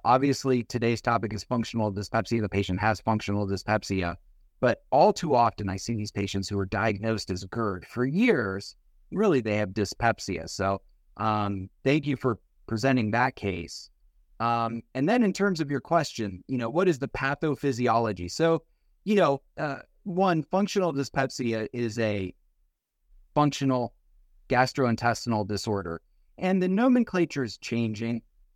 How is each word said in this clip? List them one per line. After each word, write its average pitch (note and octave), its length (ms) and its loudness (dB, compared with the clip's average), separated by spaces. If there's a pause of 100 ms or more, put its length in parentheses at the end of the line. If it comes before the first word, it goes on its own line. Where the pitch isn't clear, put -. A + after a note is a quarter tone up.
obviously C3 580 2
today's A#2 380 -2
topic G#2+ 320 0
is G2+ 100 -8
functional A2+ 480 -2
dyspepsia. A2 500 -2
The G2+ 80 -2
patient G2+ 300 0
has G#2+ 220 0
functional G#2 440 0
dyspepsia, F#2+ 720 -2 (420)
but - 320 2
all E3+ 200 6
too D3+ 240 0
often A2 340 2
I F#2+ 60 -4
see A#2 200 -6
these G#2 160 -6
patients G2 360 -4
who G2+ 120 -4
are F#2+ 80 -2
diagnosed G#2+ 640 -2
as F#2 140 -4
gerd G2+ 400 -4
for B2 200 -2
years. C3+ 720 0 (360)
Really, F3+ 300 4
they G#2+ 160 0
have G2+ 160 -2
dyspepsia. G2+ 760 -2
So, G2 340 -2 (360)
um, G2+ 520 -2 (140)
thank C#3+ 220 2
you D3 100 -2
for A#2+ 240 -2 (280)
presenting A2+ 440 0
that B2 240 0
case. F2+ 540 -8 (500)
Um, A#2 440 -2 (100)
and C#3 160 0
then B3 140 4
in F#3+ 100 2
terms F#3+ 260 0
of C#3+ 120 -2
your C#3 100 -2
question, A2+ 640 -2
you B2+ 100 -4
know, A#2 120 -4
what D#3+ 180 2
is D3 120 2
the C3+ 80 -6
pathophysiology? A#2 1200 0
So, E3 320 2 (400)
you G#3 120 2
know, D3 260 4 (160)
uh, D3 220 -4 (240)
one, F3 400 2
functional F#3+ 480 0
dyspepsia C3 800 -2
is A#2 240 -4
a G#2 360 -2 (1000)
functional C3+ 640 0 (520)
gastrointestinal A#2+ 1000 0
disorder. G2 540 -4 (360)
And F#3 240 2
the F#3 60 2
nomenclature G3 760 2
is A2 140 -8
changing. A#2 640 -4 (340)